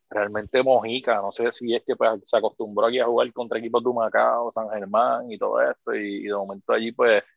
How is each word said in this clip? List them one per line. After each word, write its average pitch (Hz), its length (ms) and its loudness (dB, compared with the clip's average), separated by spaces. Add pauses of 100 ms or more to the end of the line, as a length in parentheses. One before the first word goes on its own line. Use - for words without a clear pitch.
(100)
realmente 104 520 0
Mojica, 123 540 2
no 98 160 -4
sé 120 180 -2
si 117 240 -4
es 117 80 -2
que, 123 140 -4
pues, 110 280 2
se - 120 0
acostumbró 107 500 0
aquí 123 140 0
a 117 60 2
jugar 120 260 2
contra 117 260 -4
equipos 117 240 -2
de 123 60 -2
Humacao, 117 640 0
San 110 180 -6
Germán 117 600 0
y 104 80 -10
todo 110 220 0
esto, 123 340 -2
y, 101 240 -4
y 98 60 -8
de 101 100 -4
momento 98 380 -6
allí, 113 200 0
pues, 117 300 4 (140)